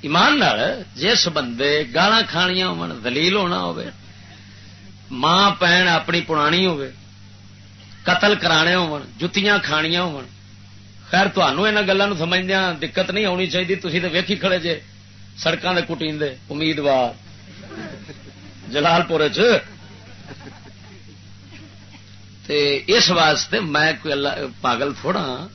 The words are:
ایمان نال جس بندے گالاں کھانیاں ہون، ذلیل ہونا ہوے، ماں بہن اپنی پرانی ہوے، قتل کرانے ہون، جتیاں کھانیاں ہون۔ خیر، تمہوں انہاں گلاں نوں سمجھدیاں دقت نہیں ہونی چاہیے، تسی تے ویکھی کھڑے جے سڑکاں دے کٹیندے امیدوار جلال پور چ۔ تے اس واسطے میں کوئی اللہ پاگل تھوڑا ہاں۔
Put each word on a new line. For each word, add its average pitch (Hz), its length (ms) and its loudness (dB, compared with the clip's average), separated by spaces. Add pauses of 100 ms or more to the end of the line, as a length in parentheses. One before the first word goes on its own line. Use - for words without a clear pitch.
ایمان 202 380 2
نال 131 200 2 (360)
جس 180 380 0
بندے 143 500 0 (100)
گالاں 202 360 4
کھانیاں 180 380 0
ہون، 170 360 -6
ذلیل 151 320 0
ہونا 180 240 0
ہوے، - 300 -6 (1200)
ماں 165 480 4
بہن 180 280 4
اپنی 170 340 2
پرانی 160 440 2
ہوے، 139 260 -2 (1120)
قتل 202 320 4
کرانے 165 400 2
ہون، 160 260 0 (180)
جتیاں 196 440 2
کھانیاں 156 380 0
ہون۔ 151 220 -4 (840)
خیر، 196 180 4
تمہوں 170 400 2
انہاں 208 160 2
گلاں 190 240 2
نوں 202 100 -2
سمجھدیاں 185 560 0
دقت 165 360 -4
نہیں 208 160 0
ہونی 180 220 0
چاہیے، 180 280 -2
تسی 180 240 -2
تے 175 80 -4
ویکھی 175 280 -2
کھڑے 185 240 0
جے 160 200 -4 (580)
سڑکاں 170 360 -2
دے 175 80 2
کٹیندے 151 540 -4 (140)
امیدوار 143 600 0 (1600)
جلال 165 360 4
پور 160 140 2 (140)
چ۔ - 40 -4 (3000)
تے 143 400 0
اس 190 240 4
واسطے 160 480 2
میں 156 420 2
کوئی 151 120 -4
اللہ 143 160 0 (320)
پاگل 131 300 0 (100)
تھوڑا 190 180 -2
ہاں۔ 143 360 -6